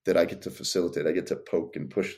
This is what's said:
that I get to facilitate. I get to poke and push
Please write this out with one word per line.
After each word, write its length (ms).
that 120
I 80
get 180
to 80
facilitate. 540
I 60
get 160
to 80
poke 400
and 140
push 280